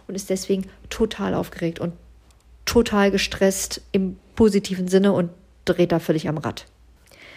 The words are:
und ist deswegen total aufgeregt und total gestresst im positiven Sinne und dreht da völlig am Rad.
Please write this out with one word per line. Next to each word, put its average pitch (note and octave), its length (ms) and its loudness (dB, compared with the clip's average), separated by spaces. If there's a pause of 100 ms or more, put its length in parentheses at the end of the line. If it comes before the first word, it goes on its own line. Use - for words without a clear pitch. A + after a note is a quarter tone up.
und G3 60 -10
ist G3 160 -6
deswegen F#3+ 360 -2 (240)
total G3 440 -2
aufgeregt E3+ 460 -4
und F3 120 -4 (720)
total G#3+ 460 2
gestresst - 680 0 (120)
im F#3+ 240 0 (200)
positiven G3 520 2
Sinne F#3+ 240 4
und F3 180 0 (340)
dreht F3 280 2
da E3 80 2
völlig D#3+ 280 -2
am D#3 100 -4
Rad. - 280 -8 (720)